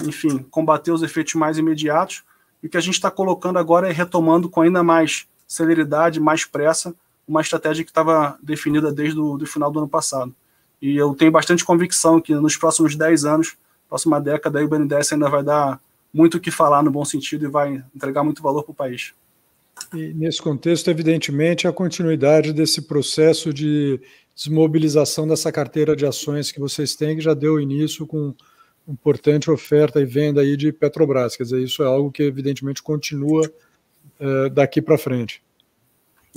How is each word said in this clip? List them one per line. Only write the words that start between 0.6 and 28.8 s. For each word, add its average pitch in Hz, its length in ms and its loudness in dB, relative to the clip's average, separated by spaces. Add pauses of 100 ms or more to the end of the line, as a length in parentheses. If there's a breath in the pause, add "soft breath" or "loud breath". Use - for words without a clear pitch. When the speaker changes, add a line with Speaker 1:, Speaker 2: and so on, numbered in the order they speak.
Speaker 1:
os 165 100 0
efeitos 156 320 -4
mais 156 220 0
imediatos. 156 680 -2 (400)
E 160 40 -12
o - 20 -20
que 135 80 -6
a - 40 2
gente 185 180 -2
tá 190 120 -2
colocando 180 480 -2
agora 170 300 2
é - 20 -2
retomando 170 580 2
com 170 120 0
ainda 175 200 4
mais 165 460 2 (180)
celeridade, 160 760 0
mais 156 240 0
pressa, 160 520 -2 (320)
uma 156 140 0
estratégia 160 420 -4
que - 100 -18
tava 160 480 2
definida 151 500 -2
desde 151 280 -4
o 147 180 -2
do 147 80 -8
final 147 240 -4
do 151 100 -4
ano 151 100 -4
passado. 135 440 -4 (480)
E 143 140 -2
eu 143 180 2
tenho 160 180 6
bastante 160 340 2
convicção 165 560 4
que 156 120 -2
nos 147 220 0
próximos 156 400 0
dez 156 300 2
anos, 156 320 0 (300)
próxima 147 320 -2
década, 143 400 -2
aí 151 60 0
o - 20 0
B 151 100 -2
N 147 100 0
D 143 80 -2
E 143 40 2
S 143 140 -2
ainda 147 160 0
vai 143 140 0
dar 143 360 0 (340)
muito 165 240 4
o - 20 -8
que 170 100 -8
falar 147 320 4
no 151 80 4
bom 143 160 -2
sentido 147 400 -6
e - 20 -2
vai 139 360 -2 (120)
entregar 139 280 -4
muito 151 180 -2
valor 147 220 -2
pro 147 100 -18
país. 127 400 -8 (800)
Speaker 2:
E 160 200 -10
nesse 156 280 -4
contexto, 165 480 -2
evidentemente, 160 800 0
a 170 60 0
continuidade 156 800 2
desse 156 300 0
processo 156 720 0
de 143 460 -2 (360 soft breath)
desmobilização 156 920 2
dessa 156 240 0
carteira 151 440 0
de 139 100 -2
ações 143 460 -4
que - 80 -12
vocês 139 360 -6
têm, 156 220 -2
que 160 40 -6
já 156 120 2
deu 151 260 0
início 147 480 -4
com 147 260 -6 (540 soft breath)